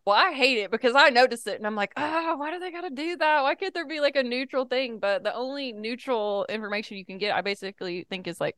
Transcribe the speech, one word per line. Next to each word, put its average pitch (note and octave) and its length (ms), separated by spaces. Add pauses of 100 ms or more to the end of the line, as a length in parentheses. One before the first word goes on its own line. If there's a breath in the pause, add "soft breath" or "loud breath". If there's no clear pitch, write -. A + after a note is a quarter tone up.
Well, G3+ 100
I E4 180
hate C4 260
it G3 100
because A#3 260
I D4 140
notice A#3+ 380
it, G3 80
and G#3+ 100
I'm G#3+ 100
like, G3+ 220
"Oh, D#4+ 400
why D4 140
do F4 80
they F4+ 100
gotta F4 220
do D4+ 260
that? D4+ 240
Why C#4 140
can't F#4+ 180
there E4+ 140
be, D4+ 140
like, C#4+ 140
a C#4 60
neutral C4 440
thing?" B3 340
But G3 240
the G#3 100
only C4 400
neutral G#3+ 720
information G#3 500
you F#3+ 80
can F#3+ 120
get, G3 180
I F#3 60
basically F#3+ 680
think, F#3 200
is, E3 120
like, - 180